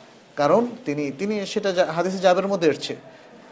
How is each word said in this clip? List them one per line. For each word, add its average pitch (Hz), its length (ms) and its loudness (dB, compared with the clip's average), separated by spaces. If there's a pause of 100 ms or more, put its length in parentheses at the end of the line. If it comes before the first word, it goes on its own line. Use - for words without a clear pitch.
(360)
কারণ 170 300 4 (180)
তিনি, 143 340 -4
তিনি 202 280 -4
সেটা 196 260 -2
জা-, 170 200 0
হাদিসে 180 260 -2
জাবের 185 280 4
মধ্যে 180 240 2
এসছে, - 260 -4 (540)